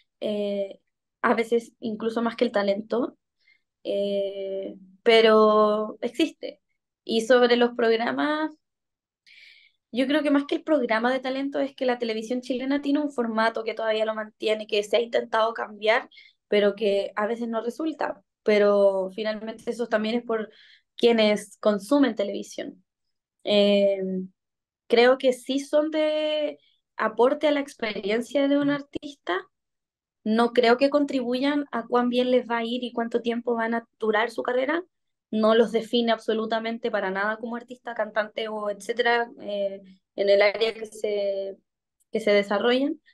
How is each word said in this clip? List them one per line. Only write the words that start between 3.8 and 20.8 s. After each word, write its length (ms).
eh, 920
pero 1000
existe. 580
Y 180
sobre 340
los 200
programas, 760
yo 160
creo 140
que 80
más 160
que 100
el 80
programa 480
de 80
talento 400
es 140
que 120
la 120
televisión 420
chilena 420
tiene 180
un 120
formato 520
que 100
todavía 300
lo 100
mantiene, 520
que 160
se 140
ha 40
intentado 540
cambiar, 560
pero 260
que 420
a 100
veces 220
no 140
resulta. 600
Pero 720
finalmente 560
eso 180
también 280
es 80
por 260